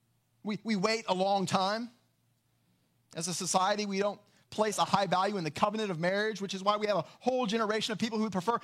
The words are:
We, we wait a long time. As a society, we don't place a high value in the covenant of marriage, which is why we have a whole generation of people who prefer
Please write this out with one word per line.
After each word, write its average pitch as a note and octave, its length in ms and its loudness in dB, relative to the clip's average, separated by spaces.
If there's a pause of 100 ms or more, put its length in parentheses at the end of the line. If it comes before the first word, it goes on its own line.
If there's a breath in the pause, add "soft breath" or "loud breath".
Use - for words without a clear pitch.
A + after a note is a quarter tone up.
(420)
We, G#3 220 -6
we A3+ 120 0
wait A3 320 2
a F#3+ 60 0
long F#3+ 320 2
time. G3+ 460 0 (1200)
As E3 140 -6
a F3 40 -4
society, G3 520 0
we G3 140 -2
don't G3+ 200 -2 (300 soft breath)
place G#3+ 280 0
a E3+ 60 2
high G3 240 4
value F#3+ 300 0
in E3+ 80 -4
the D3+ 60 -2
covenant G#3 380 0
of D#3+ 120 -4
marriage, G3+ 400 0
which G3 120 -6
is F#3+ 80 -8
why G#3 140 2
we G#3+ 100 -2
have G3+ 120 2
a D#3 80 0 (160 loud breath)
whole B3+ 240 0
generation G#3+ 480 0
of F3+ 40 -4
people A3 220 -2
who A3 100 0
prefer F#3+ 340 0